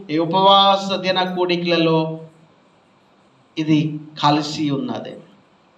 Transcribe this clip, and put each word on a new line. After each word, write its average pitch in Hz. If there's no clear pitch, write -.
ఈ 156
ఉపవాస 196
దిన 185
కూడికలలో 170
ఇది 156
కలిసి 147
ఉన్నది. 117